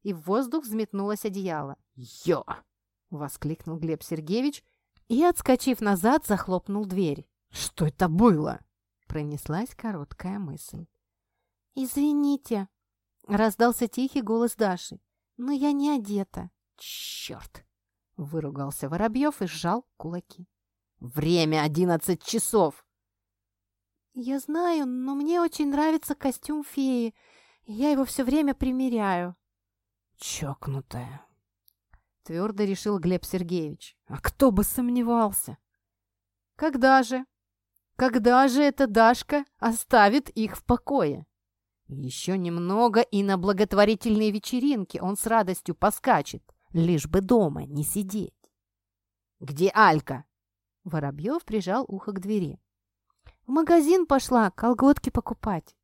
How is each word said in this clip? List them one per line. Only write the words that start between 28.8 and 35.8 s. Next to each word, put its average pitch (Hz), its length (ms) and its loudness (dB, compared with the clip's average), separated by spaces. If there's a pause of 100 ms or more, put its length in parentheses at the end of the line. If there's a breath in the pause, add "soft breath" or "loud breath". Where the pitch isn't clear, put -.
«Чокнутая», 135 1120 -10 (1000)
твердо 196 360 -2
решил 196 340 -2
Глеб 175 260 0
Сергеевич. 170 720 -6 (100)
«А - 140 -12
кто - 300 4
бы 202 120 2
сомневался?» 233 960 0 (1000)